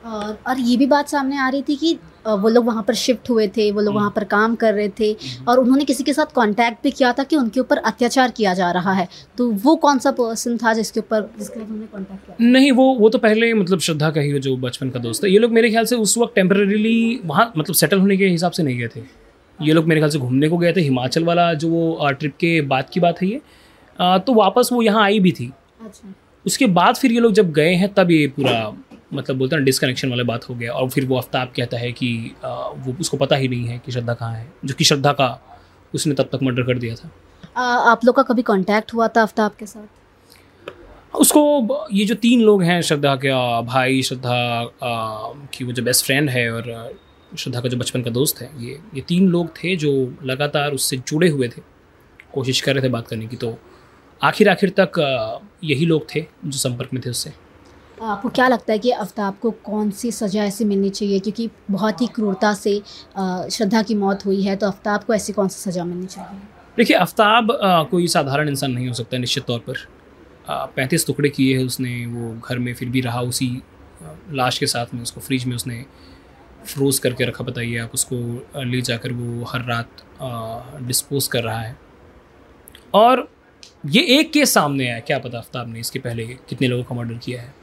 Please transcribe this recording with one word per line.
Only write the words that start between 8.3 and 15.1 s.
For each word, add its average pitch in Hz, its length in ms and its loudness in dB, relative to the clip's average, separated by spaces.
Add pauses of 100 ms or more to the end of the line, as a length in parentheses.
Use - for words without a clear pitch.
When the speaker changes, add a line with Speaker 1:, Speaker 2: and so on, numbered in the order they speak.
Speaker 1:
किया 202 240 0
जा 180 160 0
रहा 180 220 0
है। 190 160 0 (300)
तो 247 120 0
वो 226 260 4
कौन 294 220 4
सा 277 120 2
पर्सन 240 480 -2
था 226 140 2
जिसके 220 280 -2
ऊपर, 214 380 -2
जिसके 208 220 -12
साथ 214 60 -12
उन्होंने 214 200 -10
कॉन्टैक्ट 196 400 -14
किया? 233 220 2
Speaker 2:
नहीं, 262 240 8
वो, 262 220 6
वो 220 140 6
तो 247 100 4
पहले 226 360 4
मतलब 185 260 2
श्रद्धा 156 300 0
का 151 100 0
ही 143 180 0
जो 131 180 0
बचपन 127 340 -4
का 123 100 -6
दोस्त 117 240 -4